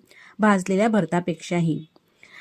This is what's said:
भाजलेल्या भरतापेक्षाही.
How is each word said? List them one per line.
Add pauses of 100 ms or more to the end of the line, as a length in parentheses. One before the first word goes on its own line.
(400)
भाजलेल्या
भरतापेक्षाही. (580)